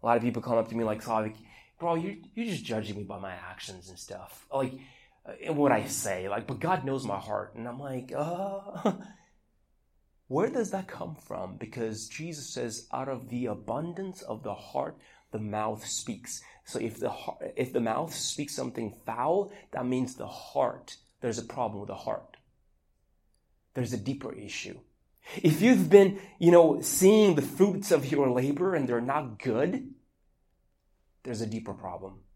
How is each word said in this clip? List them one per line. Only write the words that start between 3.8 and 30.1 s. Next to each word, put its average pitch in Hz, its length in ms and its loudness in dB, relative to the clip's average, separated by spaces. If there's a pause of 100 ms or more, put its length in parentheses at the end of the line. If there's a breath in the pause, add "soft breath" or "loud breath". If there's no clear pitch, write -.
and 90 100 -18
stuff. - 520 -16
Like, 135 220 -2 (540 loud breath)
uh, - 60 -14 (120)
and 160 120 -2
what 143 140 6
I 107 140 2
say, 95 420 -4
like, 107 200 -4
but 113 120 -6
God 165 260 0
knows 135 200 -2
my 101 140 -4
heart." 101 360 -6
And 117 120 -10
I'm 123 120 -10
like, 135 360 -8
"Uh, 190 800 -4 (640 loud breath)
<laughs> - 720 -20
where 170 220 2
does 240 220 -2
that 190 160 -4
come 175 280 -10
from?" 92 420 -10
Because 110 500 -6
Jesus 156 420 -10
says, 117 420 -8
"Out 131 180 -6
of 120 200 -8
the 123 180 -2
abundance 165 760 -6
of - 220 -10
the 101 120 -6
heart, - 420 -6 (340 soft breath)
the - 80 -6
mouth 107 460 -4
speaks." - 560 -8 (220 loud breath)
So - 160 -8
if 113 200 -6
the - 100 -2
heart, - 460 -8
if 127 180 -2
the 123 80 2
mouth 123 320 -2
speaks - 420 -6
something 117 400 -6 (100)
foul, 160 460 0 (200 loud breath)
that 123 140 -4
means 127 300 -2
the - 120 -12
heart, - 720 -4 (240)
there's 117 180 -4
a 110 40 -8
problem 107 380 -6
with 101 80 -12
the 95 60 -6
heart. - 420 -8 (1400)
There's 120 200 -4
a 120 40 -4
deeper 123 360 -6
issue. - 460 -12 (640 loud breath)
If 156 180 6
you've 196 280 6
been, 196 300 10 (200 loud breath)
you 170 120 8
know, 170 300 10
seeing 202 540 8
the 143 60 2
fruits 190 500 2
of 139 200 4
your 143 180 4
labor 143 440 2
and 143 140 0
they're 120 140 2
not 127 360 -2
good, 160 560 0 (1300)